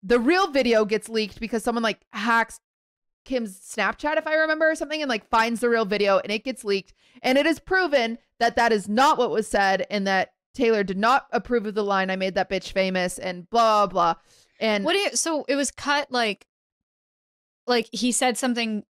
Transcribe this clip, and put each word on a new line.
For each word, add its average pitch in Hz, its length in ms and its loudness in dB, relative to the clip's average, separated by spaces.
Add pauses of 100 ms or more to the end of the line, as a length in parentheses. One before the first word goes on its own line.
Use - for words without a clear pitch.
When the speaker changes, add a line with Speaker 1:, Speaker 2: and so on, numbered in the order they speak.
Speaker 1:
the 226 160 2
real 339 320 2
video 247 340 2
gets 208 240 -4
leaked 220 320 -6
because 226 220 -6
someone, 233 220 -2
like, 208 280 -4
hacks 226 480 -2 (640)
Kim's 226 340 -6
Snapchat, 226 600 -2
if 311 80 -4
I 311 80 -2
remember, 311 360 2
or 320 40 0
something, 311 260 -6
and, 294 80 -4
like, 226 220 -4
finds 226 300 0
the 240 100 2
real 226 160 2
video, 196 320 2
and - 120 -4
it 214 140 -4
gets 262 200 -8
leaked. 202 280 -4 (300)
And 254 160 2
it 294 80 2
is 320 120 2
proven 285 600 0 (200)
that 233 180 2
that 233 160 4
is 208 160 0
not 269 300 4
what 240 120 2
was 208 180 -2
said 196 420 0
and 202 160 -2
that 190 280 0 (180)
Taylor 220 320 2
did 190 140 -4
not 240 340 2
approve 240 340 -2
of 208 80 -10
the 214 100 -2
line, 196 260 0
"I 190 60 -2
made 190 180 -2
that 190 160 -2
bitch 190 220 -6
famous," 185 460 -2
and 180 300 -10
blah, 220 380 4
blah, 175 280 0
blah. - 80 -20 (380)
And 208 240 0
Speaker 2:
What 320 80 0
do 392 60 2
you, 320 180 -2
so 311 320 -2
it 285 80 0
was 277 140 -2
cut, 285 420 -4
like, 233 340 -2 (1200)
like, 240 260 0
he 233 200 -2
said 254 240 0
something 226 480 -4 (140)